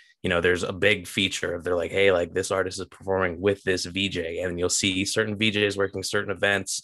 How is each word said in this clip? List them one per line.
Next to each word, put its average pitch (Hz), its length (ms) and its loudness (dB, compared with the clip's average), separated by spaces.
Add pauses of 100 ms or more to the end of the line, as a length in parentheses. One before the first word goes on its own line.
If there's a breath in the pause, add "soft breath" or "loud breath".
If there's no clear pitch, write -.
(220 loud breath)
you 92 80 0
know, 87 100 4
there's 87 240 4
a - 80 -4
big 98 340 2
feature 87 480 -2
of 85 80 -8
they're 87 140 0
like, 85 160 -2
"Hey, 98 180 4
like, 87 240 2
this 92 160 -2
artist 95 300 -2
is 90 60 -8
performing 95 540 -2
with 101 220 2
this 92 220 0
V 95 240 -2
J," 85 320 -4
and 87 180 -2
you'll 87 100 0
see 95 360 2
certain 107 340 -2
V 110 140 2
Js 101 240 2
working 98 260 -2
certain 104 300 -2
events. 98 520 0